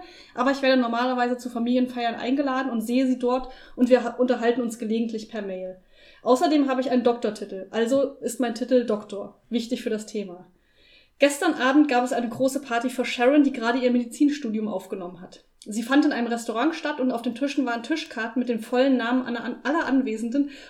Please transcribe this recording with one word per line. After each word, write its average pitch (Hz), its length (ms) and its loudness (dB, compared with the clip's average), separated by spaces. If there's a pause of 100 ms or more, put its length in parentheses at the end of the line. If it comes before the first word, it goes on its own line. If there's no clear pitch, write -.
(340)
aber 254 180 0
ich 269 100 -4
werde 262 180 4
normalerweise 247 560 0
zu 247 140 -8
Familienfeiern 240 640 0
eingeladen 262 580 -2
und 220 80 -2
sehe 247 260 2
sie 254 120 2
dort 247 340 -2 (240)
und 240 140 4
wir 240 120 8
ha-, 214 140 -4
unterhalten 240 460 2
uns - 160 -6
gelegentlich 220 500 -4
per 214 140 -8
Mail. 185 340 -10 (460)
Außerdem 277 480 4
habe 262 100 0
ich 262 100 0
einen 247 140 2
Doktortitel, 214 680 -2
also 254 520 0
ist 233 180 -4
mein 233 140 -2
Titel 247 320 2
Doktor, 208 640 -6
wichtig 233 320 -4
für 233 80 -4
das 214 160 -6
Thema. 180 400 -10 (720)
Gestern 285 340 2
Abend 269 360 4
gab 247 140 2
es 254 120 -2
eine 233 160 -2
große 269 320 -2
Party 233 260 -2
für 247 160 -4
Sharon, 269 400 4
die 262 80 2
gerade 240 260 0
ihr 247 120 2
Medizinstudium 240 760 0
aufgenommen 190 520 -10
hat. - 240 -20 (200)
Sie 214 180 -6
fand 277 220 4
in 294 80 2
einem 233 140 -2
Restaurant 233 480 -2
statt 294 260 -6
und 254 120 2
auf 233 100 -4
den 240 120 -4
Tischen 277 320 -2
waren 233 160 -4
Tischkarten 240 580 -4
mit 240 80 -2
den 226 120 -2
vollen 254 360 2
Namen 240 300 0
an-, 240 100 -4
an-, 233 260 -8
aller 302 240 0
Anwesenden 240 640 0 (200)